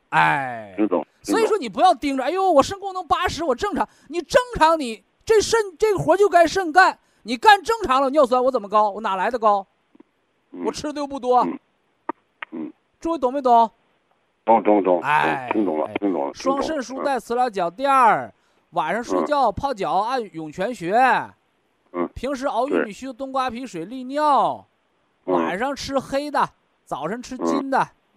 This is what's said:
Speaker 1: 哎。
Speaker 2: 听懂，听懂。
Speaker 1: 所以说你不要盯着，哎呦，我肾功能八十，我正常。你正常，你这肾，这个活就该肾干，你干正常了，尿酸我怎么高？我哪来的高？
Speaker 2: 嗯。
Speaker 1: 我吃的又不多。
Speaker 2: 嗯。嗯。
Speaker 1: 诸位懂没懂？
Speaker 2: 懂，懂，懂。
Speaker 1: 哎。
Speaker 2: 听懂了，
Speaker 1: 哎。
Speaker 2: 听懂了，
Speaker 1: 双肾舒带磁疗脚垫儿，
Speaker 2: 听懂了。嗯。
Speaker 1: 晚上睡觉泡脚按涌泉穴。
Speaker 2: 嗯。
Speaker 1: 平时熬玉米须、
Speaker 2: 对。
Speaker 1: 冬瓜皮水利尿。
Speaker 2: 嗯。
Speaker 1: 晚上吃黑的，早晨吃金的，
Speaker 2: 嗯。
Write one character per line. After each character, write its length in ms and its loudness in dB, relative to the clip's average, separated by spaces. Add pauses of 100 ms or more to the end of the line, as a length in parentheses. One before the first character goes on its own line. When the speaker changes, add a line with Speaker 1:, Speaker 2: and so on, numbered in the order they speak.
Speaker 1:
哎。 680 -2
Speaker 2:
听 120 0
懂， 100 0
听 0 -
懂。 80 -6 (160)
Speaker 1:
所 180 -2
以 60 2
说 100 0
你 120 -6
不 120 -6
要 140 6
盯 220 -4
着， 80 -2
哎 60 -2
呦， 200 2
我 120 6
肾 180 -6
功 120 -10
能 140 -8
八 220 0
十， 160 -6
我 100 0
正 200 -4
常。 120 -2 (220)
你 120 -8
正 200 2 (160)
常， 220 4
你 240 -8 (220)
这 160 4
肾， 180 0 (200)
这 140 2
个 60 -2
活 180 2
就 120 4
该 180 6
肾 260 -2
干， 260 4 (240)
你 140 -6
干 260 6
正 200 -2
常 200 2
了， 80 0
尿 140 4
酸 180 2
我 80 2
怎 100 0
么 80 -10
高？ 220 4
我 100 -8
哪 160 -2
来 140 0
的 80 -4
高？ 280 2 (840)
Speaker 2:
嗯。 120 -10
Speaker 1:
我 80 -2
吃 200 -8
的 80 -8
又 60 -6
不 120 -10
多。 260 2
Speaker 2:
嗯。 140 -6 (960)
嗯。 200 -10 (280)
Speaker 1:
诸 120 -4
位 60 -4
懂 140 0
没 80 -4
懂？ 300 4 (760)
Speaker 2:
懂， 180 4
懂， 200 4
懂。 200 2
Speaker 1:
哎。 500 0
Speaker 2:
听 120 0
懂 140 -2
了， 80 -2
Speaker 1:
哎。 80 -10
Speaker 2:
听 180 -2
懂 140 -2
了， 80 -8
Speaker 1:
双 280 -2
肾 200 -4
舒 200 -10
带 160 0
磁 160 -8
疗 140 0
脚 220 -4
垫 200 -2
儿， 240 6
Speaker 2:
听 60 0
懂 40 -6
了。 40 -12
嗯。 40 -20 (400)
Speaker 1:
晚 220 -2
上 80 -4
睡 220 -2
觉 260 2
泡 220 -4
脚 200 -4
按 300 0 (120)
涌 180 -10
泉 220 -6
穴。 200 -4 (960)
Speaker 2:
嗯。 220 -4
Speaker 1:
平 220 -8
时 100 -4
熬 220 -2
玉 160 0
米 80 -8
须、 140 -16
Speaker 2:
对。 80 -10
Speaker 1:
冬 180 -12
瓜 160 -2
皮 180 -10
水 200 -10
利 180 -14
尿。 600 0 (600)
Speaker 2:
嗯。 100 -2
Speaker 1:
晚 240 -2
上 160 -4
吃 240 -6
黑 320 -4
的， 160 0 (380)
早 240 -6
晨 120 -8
吃 180 -14
金 320 -2
的， 80 2
Speaker 2:
嗯。 100 0 (280)